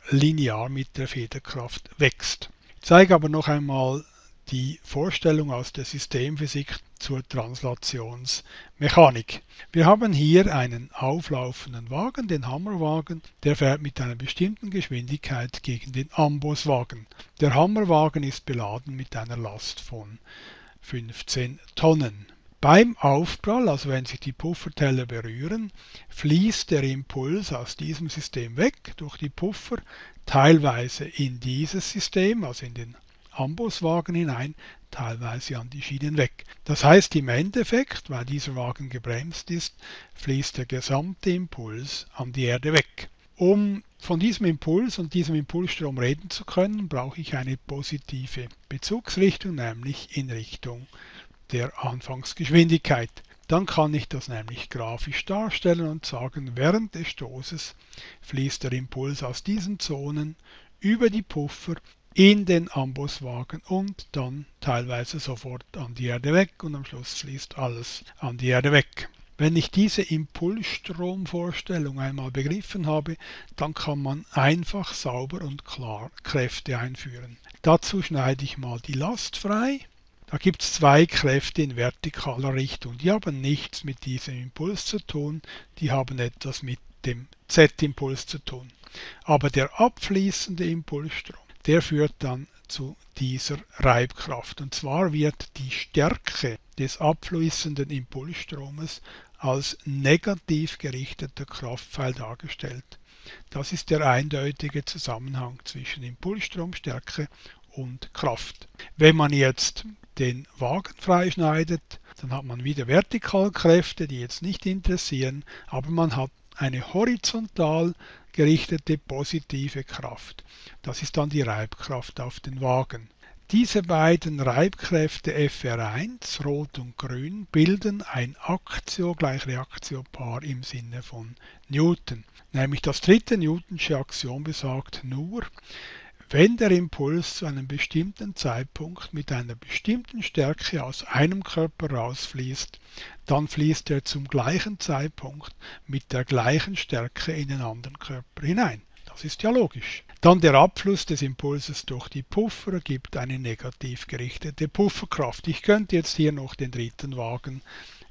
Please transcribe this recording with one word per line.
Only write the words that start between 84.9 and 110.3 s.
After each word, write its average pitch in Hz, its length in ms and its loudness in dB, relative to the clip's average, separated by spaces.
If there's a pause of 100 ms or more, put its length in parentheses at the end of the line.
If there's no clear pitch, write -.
tun, 151 420 -6 (360)
die 143 140 0
haben 131 280 -2
etwas 123 420 -6
mit 127 180 -8 (260)
dem 123 240 -6 (180)
Z-Impuls 143 800 4
zu 143 140 -10
tun. 127 280 -14 (560)
Aber 143 260 4
der 139 300 0
abfließende 196 880 2
Impulsstrom, 156 720 -6 (280)
der 156 160 6
führt 151 340 0
dann 131 300 -6 (200)
zu 135 300 -10 (200)
dieser 131 400 -4 (200)
Reibkraft. 123 840 0
Und 139 120 -10
zwar 151 400 0
wird 151 440 -2
die 131 120 -8
Stärke - 880 -2 (220)
des 131 200 -4
abfließenden 151 920 0
Impulsstromes 143 1120 -10 (340)
als 135 480 -2
negativ 151 920 2
gerichteter 135 640 -8
Kraftpfeil 127 680 -6
dargestellt. 123 840 -10 (540)
Das 139 220 -6
ist - 180 -4
der 151 180 4
eindeutige 143 760 0
Zusammenhang 127 800 -8
zwischen 131 360 -10
Impulsstromstärke 165 1300 -6 (460)
und 127 400 -12
Kraft. - 540 -6 (300)
Wenn 156 180 10
man 147 160 4
jetzt 135 540 2 (320)
den 127 300 -2 (100)